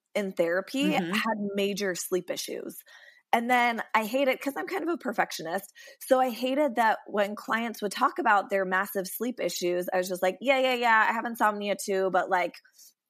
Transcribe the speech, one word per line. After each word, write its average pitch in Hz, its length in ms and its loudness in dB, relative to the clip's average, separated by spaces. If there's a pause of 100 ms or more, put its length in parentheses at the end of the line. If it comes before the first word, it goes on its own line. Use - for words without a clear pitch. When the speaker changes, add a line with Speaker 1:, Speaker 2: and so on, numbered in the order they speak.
(140)
Speaker 1:
in 196 180 -2
therapy 190 600 0
Speaker 2:
Mm-hmm. 196 320 0
Speaker 1:
had 226 140 -2 (160)
major 202 400 0
sleep - 360 -2
issues. - 480 -8 (540)
And 240 180 2
then 240 320 2 (120)
I 220 120 2
hate 262 220 2
it 262 120 0
'cause 277 160 -4
I'm 311 120 -4
kind 370 160 -4
of 330 60 -2
a 302 80 -2
perfectionist. 180 720 -4 (280)
So 262 200 4
I 262 100 2
hated 254 460 0
that 226 300 2
when 208 300 -2
clients 226 460 -4
would 196 100 -4
talk 247 260 0
about 208 320 4
their 196 140 0
massive 185 440 0
sleep 233 320 -6
issues, 180 520 -2
I 185 60 2
was 180 100 -2
just 180 140 -4
like, 185 180 0
"Yeah, 262 200 2
yeah, 262 140 2
yeah, 226 360 4
I - 40 0
have 226 120 -4
insomnia 208 500 0
too, 190 360 0
but, 180 180 2
like, 180 240 0 (560)